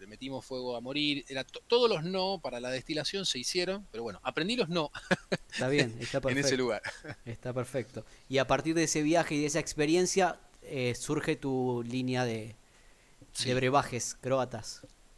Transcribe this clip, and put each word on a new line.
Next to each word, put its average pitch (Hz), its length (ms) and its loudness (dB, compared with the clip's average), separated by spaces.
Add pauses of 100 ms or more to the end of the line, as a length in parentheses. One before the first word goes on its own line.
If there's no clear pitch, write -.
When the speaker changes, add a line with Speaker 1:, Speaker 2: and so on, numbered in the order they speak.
Speaker 1:
le 98 80 -18
metimos 127 360 -10
fuego 127 300 -6
a 117 60 -6
morir, 143 480 0
era 131 160 -6
to-, - 240 -14
todos 240 200 6
los 175 140 0
no 185 400 0
para 123 160 -6
la 123 120 -6
destilación 151 540 -2
se - 140 0
hicieron, 180 540 -2
pero 113 100 -8
bueno, 117 220 -8
aprendí 160 320 0
los 175 120 2
no 165 240 0
<laughs> - 600 -2
Speaker 2:
Está 123 160 -2
bien, 135 320 2
está 127 180 -2
Speaker 1:
en 127 120 -2
ese 127 100 0
Speaker 2:
perfecto. 135 160 4
Speaker 1:
lugar. 120 260 0 (420)
Speaker 2:
Está 120 280 -8
perfecto. 120 520 -6 (240)
Y 131 100 2
a 127 100 4
partir 139 260 2
de 165 100 4
ese 151 180 2
viaje 156 340 4
y 143 40 2
de 151 60 2
esa 151 140 0
experiencia, 175 800 2 (220)
eh, 123 340 -2
surge 151 400 0
tu 127 500 0
línea 127 380 0
de, 113 320 -4 (760)
Speaker 1:
Sí. - 160 -4
Speaker 2:
de 127 60 4
brebajes 127 640 2
croatas. 127 640 -2 (360)